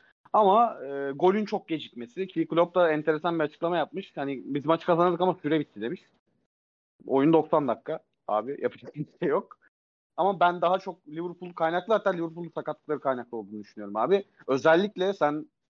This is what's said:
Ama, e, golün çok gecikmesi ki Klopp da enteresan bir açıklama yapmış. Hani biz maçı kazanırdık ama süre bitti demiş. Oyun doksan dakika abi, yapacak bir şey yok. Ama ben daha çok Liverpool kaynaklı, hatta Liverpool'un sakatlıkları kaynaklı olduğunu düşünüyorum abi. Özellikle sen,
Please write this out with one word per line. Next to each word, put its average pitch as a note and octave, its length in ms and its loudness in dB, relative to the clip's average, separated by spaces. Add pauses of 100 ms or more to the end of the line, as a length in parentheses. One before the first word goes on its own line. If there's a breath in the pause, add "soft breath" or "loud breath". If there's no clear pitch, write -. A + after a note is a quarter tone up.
(340 soft breath)
Ama, G3+ 520 4
e, C#3 300 -6
golün F#3+ 300 2
çok G3 220 -6
gecikmesi D#3 600 -8
ki E3 200 -2
Klopp F3 280 0
da F3 160 4
enteresan D#3 480 0
bir D#3 40 0
açıklama E3+ 340 -2
yapmış. D#3+ 400 -4
Hani C#3 280 -6
biz C#3 200 -6
maçı D#3+ 200 0
kazanırdık F3 360 2
ama F3+ 140 2
süre D3+ 240 -2
bitti C#3+ 220 -8
demiş. C3+ 200 -6 (1080)
Oyun C#3 260 4
doksan D#3 340 4
dakika B2 320 -4 (280)
abi, G#2+ 340 -2
yapacak A#2 340 -8
bir D3 100 -6 (140)
şey D#3+ 100 -2
yok. F3+ 300 -2 (580 soft breath)
Ama F#3 220 0
ben F3 220 2
daha F3+ 180 2
çok F3+ 280 -14
Liverpool E3+ 460 -10
kaynaklı, F3 400 -2
hatta G3+ 160 0
Liverpool'un E3 400 -6
sakatlıkları D3 500 -8
kaynaklı B2 380 -4
olduğunu G#2+ 220 -12
düşünüyorum G2+ 360 -12
abi. D#3+ 300 0 (220 soft breath)
Özellikle F3+ 680 2
sen, D3+ 360 -2 (260)